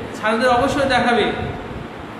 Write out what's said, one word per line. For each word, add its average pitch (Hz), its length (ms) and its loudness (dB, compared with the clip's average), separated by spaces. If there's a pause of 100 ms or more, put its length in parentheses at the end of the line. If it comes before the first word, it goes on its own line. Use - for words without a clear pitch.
(140)
স্যারদের 226 360 2
অবশ্যই 262 400 2
দেখাবে 233 420 2 (880)